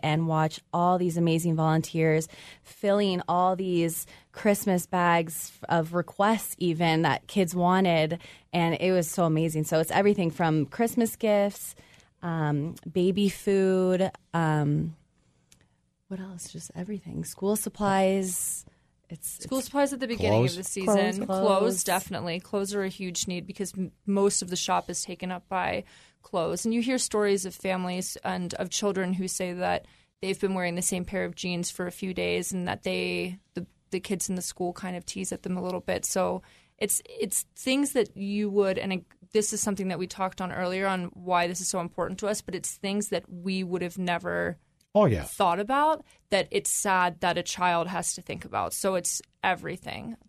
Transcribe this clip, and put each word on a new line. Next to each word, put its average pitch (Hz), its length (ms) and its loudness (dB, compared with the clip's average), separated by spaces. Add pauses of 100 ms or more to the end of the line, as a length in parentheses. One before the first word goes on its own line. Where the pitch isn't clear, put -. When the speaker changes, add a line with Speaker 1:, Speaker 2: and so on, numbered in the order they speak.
Speaker 1:
and 156 240 0
watch 160 320 0 (140)
all 180 240 4
these 175 180 0
amazing 165 400 2
volunteers 160 720 2 (340)
filling 196 680 0
all 180 260 4
these 175 500 0 (280)
Christmas 202 520 2
bags 170 680 2 (100)
f-, - 60 -6
of 165 240 2
requests 196 680 0
even 165 440 4
that 147 240 2
kids 180 280 0
wanted, 175 640 4 (320)
and 165 300 2
it 185 100 2
was 175 180 2
so - 140 0
amazing. 160 400 2
So 160 160 2
it's 160 120 0
everything 196 380 4
from 156 360 2
Christmas 233 500 0
gifts, 202 580 0 (480)
um, 156 540 -2 (160)
baby 190 380 2
food, 185 840 2 (220)
um, 156 600 2 (1120)
what 190 120 -8
else? 185 320 -12
Just 165 240 -14
everything. 180 480 -6
School 196 320 0
supplies. 190 1120 0 (440)
It's, - 340 -12
Speaker 2:
School 262 160 -2
Speaker 1:
it's 262 80 -4
Speaker 2:
supplies 285 260 2
at 262 60 -6
the 254 80 -4
beginning 214 340 2
Speaker 3:
Clothes? 127 160 2
Speaker 2:
of 190 60 -8
the - 60 -8
season. 190 160 -4
Speaker 1:
Clothes, 190 400 2
Speaker 2:
Clothes, 196 340 4
Speaker 1:
clothes. 190 240 2
Speaker 2:
definitely. 180 560 -2
Clothes 196 340 -6
are 202 100 0
a 190 60 -4
huge 185 380 -6
need 180 200 -6
because 190 300 -8
m-, 185 140 -4 (140)
most 196 360 2
of 180 80 -6
the 180 60 -4
shop 180 340 0
is 175 140 -4
taken 180 280 -8
up 180 180 -10
by 185 340 -2 (400)
clothes. 170 420 -2
And 226 80 2
you 233 80 2
hear 254 160 0
stories 202 480 2
of 180 100 -10
families 185 680 -4
and 180 320 -4
of 185 140 -4
children 190 440 0
who 185 140 -2
say 180 260 -4
that 180 320 -2 (360)
they've 190 180 -2
been 190 140 0
wearing 180 220 0
the 180 60 -2
same 180 240 -2
pair 185 200 -4
of 175 100 -8
jeans 175 360 -4
for 180 160 -6
a 175 40 -10
few 185 220 -8
days 180 380 -2
and 180 160 -4
that - 160 -4
they, 180 560 -4 (140)
the, 180 120 -8 (260)
the 190 80 -2
kids 185 300 -4
in 190 60 -2
the 180 60 -4
school 175 320 -6
kind 180 240 -8
of 175 80 -12
tease - 260 -8
at 180 120 -10
them 185 140 -2
a 180 60 -4
little 180 160 -4
bit. 180 260 -2
So 185 360 0 (360)
it's, - 280 0
it's - 400 -4 (100)
things 277 380 0
that 233 240 0
you 202 320 -2
would, 196 280 2
and 190 160 -4
it, 180 100 -4 (280)
this 214 220 0
is 208 80 -2
something 196 280 -2
that 175 100 -2
we 185 80 -4
talked 185 340 -4
on 185 100 -4
earlier 185 360 -2
on 185 260 -2
why 180 340 0
this 180 140 -4
is 180 80 -4
so 196 100 -2
important 175 400 -4
to 214 80 -4
us, 202 140 -2
but - 140 -8
it's - 160 -6
things 202 380 -4
that 170 220 -2
we 185 320 -4
would 180 180 -2
have 180 160 -6
never 175 600 -2 (380)
Speaker 3:
Oh, 208 100 8
yeah. 101 180 4
Speaker 2:
thought 180 360 0
about 285 440 2 (280)
that 185 180 2
it's 202 220 -2
sad 180 500 2
that 175 160 2
a 175 60 -2
child 175 440 0
has 175 280 -4
to 180 60 -14
think - 240 -8
about. 98 280 -2
So 190 220 0
it's - 260 -2 (220)
everything 180 720 -4 (140)